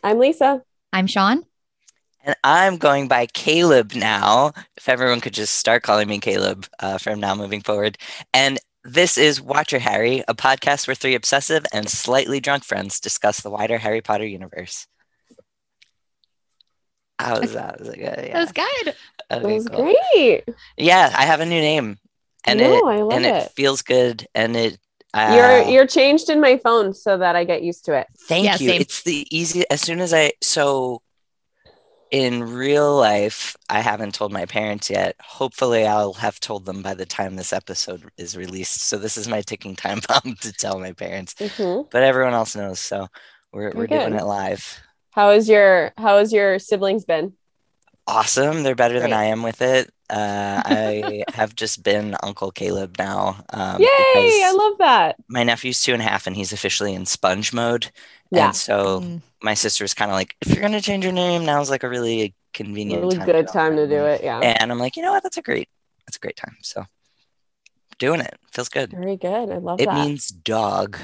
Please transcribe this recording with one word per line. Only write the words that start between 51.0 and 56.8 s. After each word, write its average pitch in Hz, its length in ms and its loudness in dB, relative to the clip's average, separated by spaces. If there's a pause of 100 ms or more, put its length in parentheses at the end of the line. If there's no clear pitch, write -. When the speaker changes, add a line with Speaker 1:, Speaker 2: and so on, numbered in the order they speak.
Speaker 1:
<laughs> - 40 -14
Speaker 3:
have 110 220 -4
just - 280 -6
been 104 400 0
Uncle 98 280 -8
Caleb 95 480 -6
now, 98 520 -4
um, 98 300 -6
Speaker 1:
Yay! 440 80 6
I 539 240 4
Speaker 3:
because 427 440 4
Speaker 1:
love 403 220 2
that. 240 380 4 (120)
Speaker 3:
my 120 160 -2
nephew's 120 360 -2
two 131 140 0
and 117 80 -2
a - 20 -4
half, 101 220 -2
and 92 100 -6
he's 98 160 -6
officially 101 420 -4